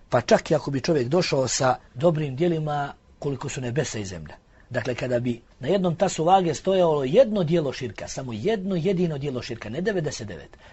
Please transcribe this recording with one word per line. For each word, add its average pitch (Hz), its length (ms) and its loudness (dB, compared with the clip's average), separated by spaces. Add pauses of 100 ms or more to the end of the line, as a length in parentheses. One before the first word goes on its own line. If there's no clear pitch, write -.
pa 120 120 2
čak - 300 4
i 165 40 4
ako 147 160 -2
bi 139 100 -2
čovjek 131 280 0
došao 143 400 2
sa - 280 2 (180)
dobrim 151 420 0
djelima 151 580 0 (240)
koliko 139 300 -6
su 135 120 -8
nebesa 123 380 -4
i 104 60 -6
zemlja. 87 300 -12 (360)
Dakle, 123 240 -4
kada 123 260 0
bi 120 200 -2 (200)
na 127 80 -6
jednom 180 280 2
tasu 175 280 0
vage 180 300 4
stojalo 170 500 2
jedno 208 400 4
djelo 156 280 0
širka, - 360 -8
samo 131 240 -8
jedno 190 440 -2
jedino 170 420 0
djelo 135 240 -4
širka, 113 260 -10
ne 123 120 -6
devedeset 170 480 -2
devet, 76 280 -14 (160)